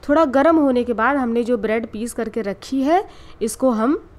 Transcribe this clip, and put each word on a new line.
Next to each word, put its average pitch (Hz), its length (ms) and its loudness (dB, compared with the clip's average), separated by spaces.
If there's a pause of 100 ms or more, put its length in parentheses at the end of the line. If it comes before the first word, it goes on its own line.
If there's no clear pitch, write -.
थोड़ा 311 160 4
गर्म 277 320 4
होने 262 260 2
के 240 100 -4
बाद 233 240 0
हमने 240 260 -2
जो 240 140 0
ब्रेड 220 300 -2
पीस 226 260 -10
करके 226 280 -6
रखी 202 400 -6
है, 330 220 2 (380)
इसको 233 300 -2
हम 240 300 0 (180)